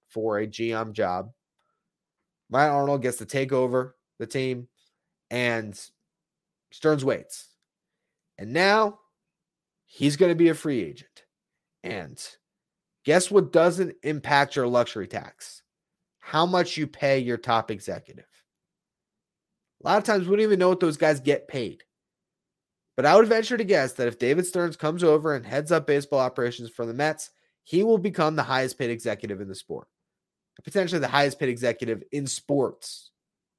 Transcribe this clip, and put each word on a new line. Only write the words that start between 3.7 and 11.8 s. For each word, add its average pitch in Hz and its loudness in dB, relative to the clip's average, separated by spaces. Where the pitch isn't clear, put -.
the 117 -8
team, 127 -6
and 117 -2
Stearns 151 0
waits. - -4
And 110 -12
now 208 2
he's 143 -2
gonna 175 4
be 170 6
a 160 4
free 139 -4
agent. - -16